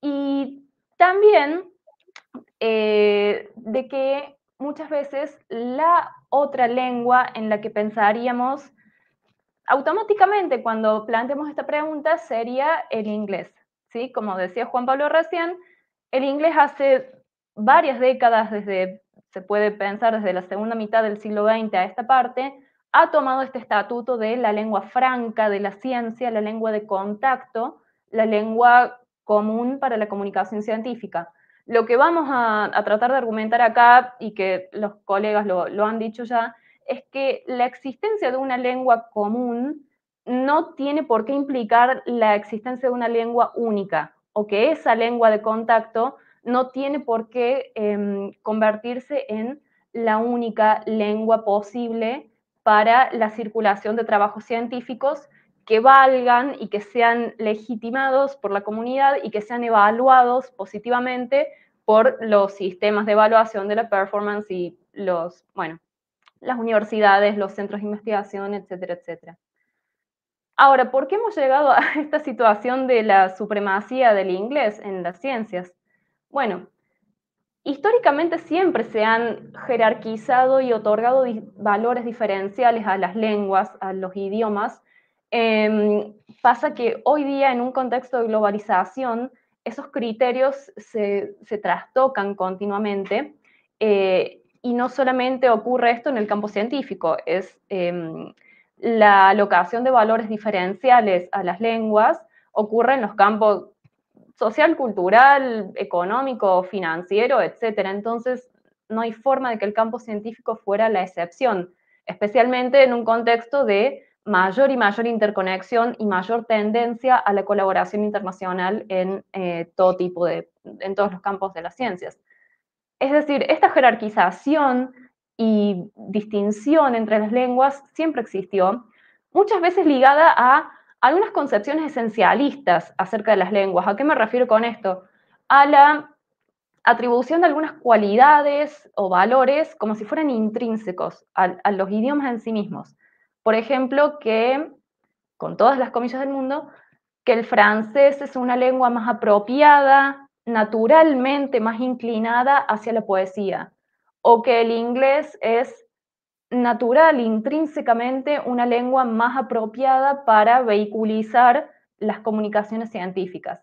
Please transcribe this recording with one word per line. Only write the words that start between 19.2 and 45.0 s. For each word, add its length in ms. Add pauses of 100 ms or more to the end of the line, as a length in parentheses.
se 100
puede 300
pensar 440
desde 180
la 80
segunda 340
mitad 280
del 160
siglo 240
veinte 340
a 80
esta 220
parte, 520 (320)
ha 200
tomado 320
este 160
estatuto 580
de 200
la 160
lengua 280
franca 680
de 100
la 140
ciencia, 580
la 100
lengua 300
de 160
contacto, 920 (280)
la 160
lengua 720 (240)
común 560
para 180
la 120
comunicación 540
científica. 680 (360)
Lo 180
que 100
vamos 360
a, 440
a 80
tratar 280
de 60
argumentar 440
acá, 580
y 140
que 380
los 240 (100)
colegas 400
lo, 220
lo 180
han 140
dicho 240
ya, 320 (340)
es 220
que 340
la 200
existencia 680
de 60
una 200
lengua 540
común 760 (380)
no 480
tiene 300
por 200
qué 100
implicar 720
la 300
existencia 540
de 60
una 120
lengua 480
única, 600 (180)
o 140
que 240
esa 240
lengua 340